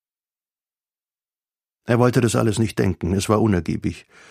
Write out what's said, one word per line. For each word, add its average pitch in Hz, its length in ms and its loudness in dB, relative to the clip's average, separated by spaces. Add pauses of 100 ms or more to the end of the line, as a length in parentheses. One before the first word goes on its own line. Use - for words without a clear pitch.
(1800)
Er 117 160 2
wollte 123 200 4
das 117 140 2
alles 113 240 0
nicht 110 200 -2
denken, 92 340 -2
es 98 160 -2
war 107 140 2
unergiebig, 87 640 -2 (240)